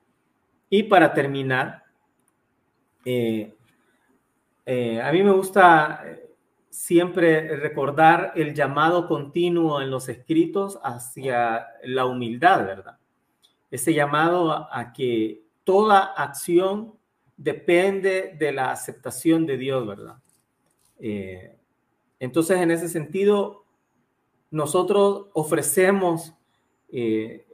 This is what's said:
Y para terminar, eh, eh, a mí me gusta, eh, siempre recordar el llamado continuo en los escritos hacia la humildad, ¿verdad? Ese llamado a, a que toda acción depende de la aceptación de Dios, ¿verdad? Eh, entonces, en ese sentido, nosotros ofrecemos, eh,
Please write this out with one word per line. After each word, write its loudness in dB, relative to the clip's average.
Y 2
para 4
terminar, -4
eh, -4
eh, -2
a -4
mí 4
me 6
gusta, 6
eh, -20
siempre 0
recordar 2
el -2
llamado 0
continuo -2
en -6
los -8
escritos -2
hacia -4
la -2
humildad, 0
¿verdad? -12
Ese -2
llamado 2
a, -6
a -10
que -2
toda 4
acción -2
depende 0
de -2
la -2
aceptación -2
de -4
Dios, -4
¿verdad? -14
Eh, -10
entonces, 0
en 2
ese -2
sentido, -2
nosotros 0
ofrecemos, 0
eh, -4